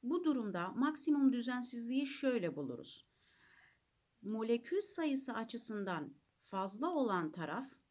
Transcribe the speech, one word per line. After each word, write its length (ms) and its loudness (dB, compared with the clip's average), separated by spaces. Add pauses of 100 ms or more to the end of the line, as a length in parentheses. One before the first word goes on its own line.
Bu 220 0
durumda 440 0
maksimum 640 4
düzensizliği 720 -2
şöyle 500 0
buluruz. 500 -6 (1160)
Molekül 580 0
sayısı 520 2
açısından 800 -2 (260)
fazla 540 -2
olan 380 2
taraf 400 -6 (180)